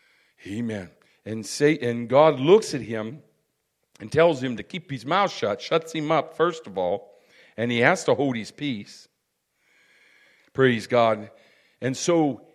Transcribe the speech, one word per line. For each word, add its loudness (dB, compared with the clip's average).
Amen. -8
And -8
Satan, 0
and -6
God 6
looks 4
at -6
him -8
and -14
tells 4
him -4
to -10
keep -12
his -10
mouth 0
shut, -4
shuts -4
him -4
up, 0
first -2
of -10
all, -4
and -4
he 0
has 4
to 2
hold 0
his -8
peace. -10
Praise 2
God. 2
And -4
so 0